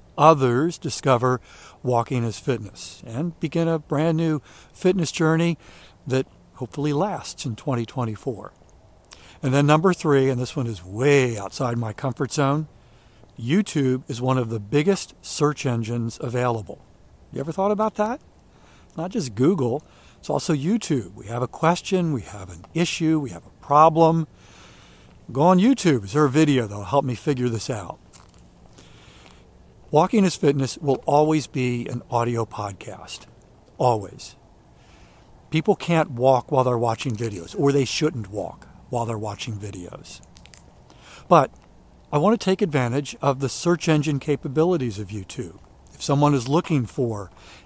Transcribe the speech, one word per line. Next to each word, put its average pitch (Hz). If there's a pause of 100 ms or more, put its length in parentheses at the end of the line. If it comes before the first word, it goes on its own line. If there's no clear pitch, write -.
(160)
others 147
discover 127 (420)
Walking 120
is 113
Fitness -
and 147
begin 165
a 165
brand 156
new 160 (320)
fitness 185
journey 165 (480)
that 131 (280)
hopefully 143
lasts 156
in 113
twenty 120
twenty-four. 110 (920)
And 131
then 143
number 160
three, 139
and 123
this -
one 127
is 101
way 123
outside 117
my 113
comfort 131
zone, 147 (720)
YouTube 135
is 117
one 131
of 117
the 113
biggest 147
search -
engines 117
available. 120 (500)
You 123
ever 151
thought 196
about 214
that? 214 (760)
Not -
just 135
Google, 135 (340)
it's -
also 147
YouTube. 143
We 107
have 117
a 123
question, 170
we 110
have 95
an 85
issue, 160
we 131
have -
a -
problem. 160 (1040)
Go 123
on 180
YouTube. 180
Is 98
there 151
a 139
video 139
that'll 101
help 139
me 127
figure 123
this 113
out? 98 (1900)
Walking 185
is 180
Fitness 135
will 139
always 151
be 123
an 123 (100)
audio 117
podcast. 101 (500)
Always. - (1120)
People 165
can't 160
walk 123
while 131
they're 123
watching 117
videos, 104
or 143
they 139
shouldn't 117
walk 95 (220)
while 117
they're 113
watching 107
videos. 98 (1080)
But 160 (640)
I 151
want 202
to -
take 190
advantage 139
of 139
the 135
search 170
engine 147
capabilities 143
of 104
YouTube. 98 (340)
If -
someone 147
is 120
looking 147
for 107 (360)